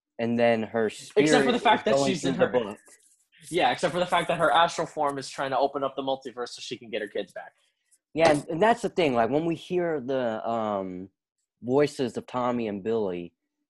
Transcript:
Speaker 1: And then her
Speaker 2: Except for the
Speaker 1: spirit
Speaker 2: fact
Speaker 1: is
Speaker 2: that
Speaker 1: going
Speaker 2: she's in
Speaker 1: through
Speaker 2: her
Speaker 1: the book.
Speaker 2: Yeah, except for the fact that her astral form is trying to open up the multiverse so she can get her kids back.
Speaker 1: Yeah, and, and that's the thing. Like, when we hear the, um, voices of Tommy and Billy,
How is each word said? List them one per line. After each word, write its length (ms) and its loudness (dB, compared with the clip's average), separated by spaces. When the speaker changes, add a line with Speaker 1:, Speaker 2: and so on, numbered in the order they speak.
Speaker 1:
And 180 0
then 260 4
her 240 0
Speaker 2:
Except 260 -10
for 80 2
the 40 0
Speaker 1:
spirit 40 -4
Speaker 2:
fact 260 2
Speaker 1:
is 60 4
Speaker 2:
that 40 4
Speaker 1:
going 140 2
Speaker 2:
she's 140 -4
in 100 -2
Speaker 1:
through 120 2
Speaker 2:
her 40 -2
Speaker 1:
the 80 2
book. 180 -6
Speaker 2:
Yeah, 220 2
except 220 -2
for 80 0
the 40 0
fact 220 0
that 120 0
her 120 4
astral 340 2
form 320 -4
is 120 -10
trying 220 -6
to 60 0
open 280 0
up 100 -4
the 80 -8
multiverse 460 -6
so 100 -16
she 180 -10
can 120 -16
get 120 -4
her 60 -6
kids 240 -8
back. 220 -14
Speaker 1:
Yeah, 180 4
and, 180 0
and 120 -2
that's 200 4
the 80 -4
thing. 260 2
Like, 140 4
when 160 2
we 100 -2
hear 460 -2
the, 460 -2
um, 600 -2
voices 540 0
of 100 -10
Tommy 400 -2
and 160 -6
Billy, 480 -2